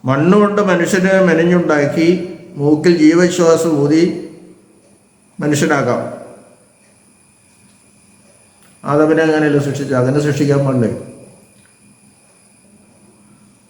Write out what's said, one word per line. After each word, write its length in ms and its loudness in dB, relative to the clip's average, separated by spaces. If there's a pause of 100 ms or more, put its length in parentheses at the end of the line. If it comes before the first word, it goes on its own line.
മണ്ണുകൊണ്ട് 520 2 (100)
മനുഷ്യന് 420 0 (160)
മെനഞ്ഞുണ്ടാക്കി 800 0 (520)
മൂക്കിൽ 420 2
ജീവശ്വാസം 720 2 (100)
ഊതി 200 2 (1400)
മനുഷ്യനാക്കാം. 580 -2 (3000)
ആദമിനെ 360 2
അങ്ങനെയല്ല 400 0
സൃഷ്ടിച്ചത്, 340 -4
അങ്ങനെ 260 0
സൃഷ്ടിക്കാൻ 400 0
പാടില്ലേ? 240 0 (2750)